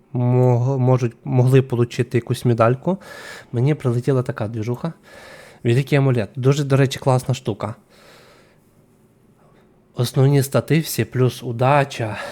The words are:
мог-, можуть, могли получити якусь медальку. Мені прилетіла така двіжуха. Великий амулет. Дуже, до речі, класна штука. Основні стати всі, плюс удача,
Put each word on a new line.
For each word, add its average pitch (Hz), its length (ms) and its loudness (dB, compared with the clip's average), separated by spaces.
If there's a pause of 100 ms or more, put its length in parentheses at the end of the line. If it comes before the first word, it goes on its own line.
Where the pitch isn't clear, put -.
(120)
мог-, 123 680 2
можуть, 123 460 2
могли 127 380 4
получити 120 560 -2
якусь - 260 -4
медальку. 123 540 2 (540)
Мені 131 220 0
прилетіла 123 480 0
така 117 260 -6
двіжуха. 120 440 -6 (720)
Великий 135 340 2
амулет. 123 380 0
Дуже, 139 280 0
до 135 120 2
речі, 135 220 2
класна 127 360 0
штука. 104 400 -6 (2250)
Основні 135 480 2
стати 143 380 0
всі, 123 240 -4
плюс 123 380 -2
удача, 127 760 -2 (140)